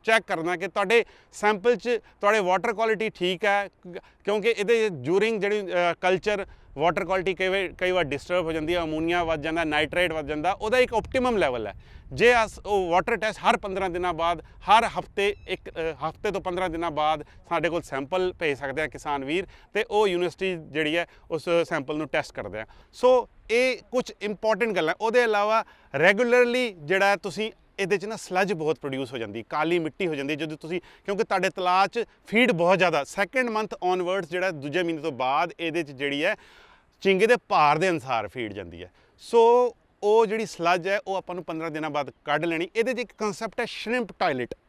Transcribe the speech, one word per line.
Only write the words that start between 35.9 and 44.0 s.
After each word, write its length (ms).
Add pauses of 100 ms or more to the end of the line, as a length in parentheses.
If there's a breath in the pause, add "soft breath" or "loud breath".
ਜਿਹੜੀ 340
ਹੈ 100 (680 soft breath)
ਝੀਂਗੇ 260
ਦੇ 80 (140)
ਭਾਰ 280
ਦੇ 120
ਅਨੁਸਾਰ 380
ਫੀਡ 260
ਜਾਂਦੀ 300
ਹੈ। 80 (260 soft breath)
ਸੋ 580 (280)
ਉਹ 220
ਜਿਹੜੀ 200
ਸਲੱਜ 420
ਹੈ 200
ਉਹ 80
ਆਪਾਂ 200
ਨੂੰ 80
ਪੰਦਰਾਂ 280
ਦਿਨਾਂ 180
ਬਾਅਦ 220 (140)
ਕੱਢ 200
ਲੈਣੀ। 300
ਇਹਦੇ 180
'ਚ 60
ਇੱਕ 180
ਕਨਸੈਪਟ 420
ਹੈ 60
ਸ਼ਰਿੰਪ 440 (100)